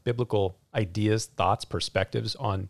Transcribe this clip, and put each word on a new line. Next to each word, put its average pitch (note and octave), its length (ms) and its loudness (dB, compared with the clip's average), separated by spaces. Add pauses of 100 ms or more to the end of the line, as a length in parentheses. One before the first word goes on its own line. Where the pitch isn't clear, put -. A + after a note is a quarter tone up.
biblical A2 540 0 (160)
ideas, G#2+ 520 0
thoughts, - 380 0
perspectives G#2+ 720 -2
on G2 340 -4